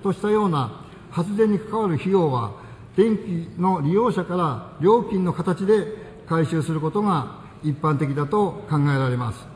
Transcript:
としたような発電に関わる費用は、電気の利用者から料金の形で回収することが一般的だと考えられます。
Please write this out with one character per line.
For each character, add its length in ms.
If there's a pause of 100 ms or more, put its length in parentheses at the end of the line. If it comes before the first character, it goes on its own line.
と 80
し 100
た 80
よ 160
う 40
な 320 (300)
発 240
電 160
に 80
関 220
わ 60
る 80
費 160
用 200
は、 200 (440)
電 220
気 320 (100)
の 220
利 120
用 180
者 140
か 100
ら 460
料 220
金 200
の 100
形 320
で 200 (420)
回 180
収 180
す 80
る 100
こ 100
と 100
が 380 (240)
一 160
般 180
的 180
だ 100
と 440
考 100
え 180
ら 120
れ 80
ま 160
す。 120 (100)